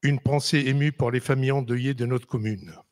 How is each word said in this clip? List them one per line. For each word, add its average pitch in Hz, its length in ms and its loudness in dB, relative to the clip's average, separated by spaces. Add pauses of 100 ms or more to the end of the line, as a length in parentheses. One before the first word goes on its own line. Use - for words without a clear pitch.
une 143 120 2
pensée 143 480 2
émue 143 240 2
pour 123 200 -2
les 123 80 0
familles 131 320 0
endeuillées 127 420 0
de 120 120 -4
notre 123 220 -2
commune. 107 460 -4 (180)